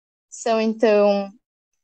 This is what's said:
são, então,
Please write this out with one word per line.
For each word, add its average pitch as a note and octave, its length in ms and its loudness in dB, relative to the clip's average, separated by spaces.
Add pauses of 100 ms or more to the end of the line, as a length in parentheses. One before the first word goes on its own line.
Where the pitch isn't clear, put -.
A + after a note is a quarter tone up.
(280)
são, A3+ 320 -4
então, G#3 720 0 (540)